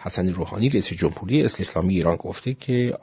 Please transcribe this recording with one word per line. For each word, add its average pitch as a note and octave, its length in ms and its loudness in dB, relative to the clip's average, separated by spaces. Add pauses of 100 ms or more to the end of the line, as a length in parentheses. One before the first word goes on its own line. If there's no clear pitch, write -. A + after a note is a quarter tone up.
حسن F#2 320 -2
روحانی، G#2 340 0
رئیس A2 240 2
جمهوری F#2 500 0
اسلامی F#2 520 0
ایران E2+ 220 4
گفته - 380 -6
که B2 480 0